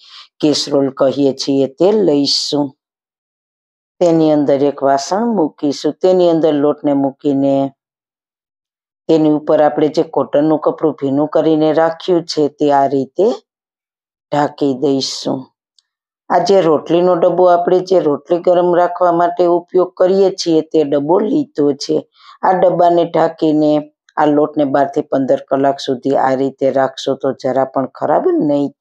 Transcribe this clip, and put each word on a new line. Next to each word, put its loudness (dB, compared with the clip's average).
કેસરોલ 0
કહીએ 0
છીએ, -2
તે 0
લઈશું. -2
તેની 4
અંદર 2
એક -2
વાસણ 0
મૂકીશું. -2
તેની 2
અંદર 2
લોટને 0
મૂકીને -2
તેની 2
ઉપર 0
આપણે 0
જે -2
કોટનનું -2
કપડું -2
ભીનું -4
કરીને 0
રાખ્યું -2
છે, -2
તે -2
આ 2
રીતે -2
ઢાંકી -2
દઈશું. -4
આ 0
જે 2
રોટલીનો 0
ડબ્બો, 2
આપણે 4
જે 0
રોટલી -2
ગરમ 2
રાખવા 0
માટે 0
ઉપયોગ 0
કરીએ 2
છીએ, 0
તે -2
ડબ્બો 0
લીધો -2
છે. -6
આ 2
ડબ્બાને 2
ઢાંકીને 0
આ 0
લોટને 0
બાર 0
થી -4
પંદર -2
કલાક 0
સુધી -4
આ 0
રીતે -2
રાખશો, -4
તો -4
જરા -4
પણ -4
ખરાબ -2
નહીં 0